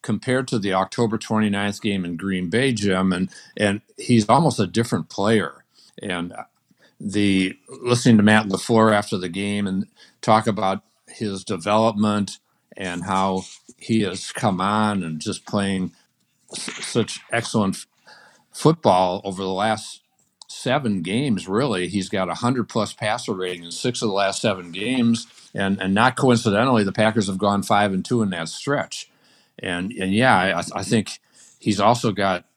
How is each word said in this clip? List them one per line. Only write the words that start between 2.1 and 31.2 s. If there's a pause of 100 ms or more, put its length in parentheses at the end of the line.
Green
Bay,
Jim,
and, (280)
and (160)
he's
almost
a
different
player. (360)
And (680)
the, (100)
listening
to
Matt
LaFleur
after
the
game
and (340)
talk
about (240)
his
development (400)
and
how (360)
he
has
come
on
and
just
playing (640)
s-,
such (120)
excellent
f-, (680)
football
over
the
last (460)
seven
games,
really.
He's
got
a
hundred
plus
passer
rating
in
six
of
the
last
seven
games. (280)
And,
and
not
coincidentally,
the
Packers
have
gone
five
and
two
in
that
stretch. (480)
And,
and
yeah, (120)
I,
I
think (400)